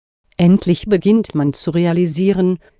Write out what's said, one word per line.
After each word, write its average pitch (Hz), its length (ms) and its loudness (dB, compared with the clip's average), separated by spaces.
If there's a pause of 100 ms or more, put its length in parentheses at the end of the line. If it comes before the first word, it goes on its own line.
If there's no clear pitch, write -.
(380)
„Endlich 175 480 2
beginnt 208 480 0
man 143 180 -2
zu - 200 -4
realisieren, 175 840 0 (220)